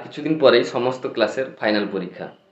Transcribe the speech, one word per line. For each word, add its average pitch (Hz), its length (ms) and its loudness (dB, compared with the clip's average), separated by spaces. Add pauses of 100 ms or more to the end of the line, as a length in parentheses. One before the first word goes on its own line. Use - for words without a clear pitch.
কিছুদিন 151 360 -4
পরেই 123 260 6
সমস্ত 127 420 -4
ক্লাসের 127 400 0 (140)
ফাইনাল 104 320 0
পরীক্ষা। 90 360 -8 (240)